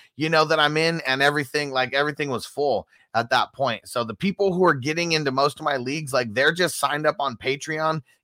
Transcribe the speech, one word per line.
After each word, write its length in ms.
you 160
know, 140
that 140
I'm 180
in?" 240
And 200
everything, 500
like, 220
everything 380
was 160
full 400
at 160
that 240
point. 340
So 160
the 120
people 360
who 140
are 80
getting 380
into 200
most 280
of 40
my 140
leagues, 340
like, 220
they're 180
just 280
signed 260
up 140
on 180
Patreon. 640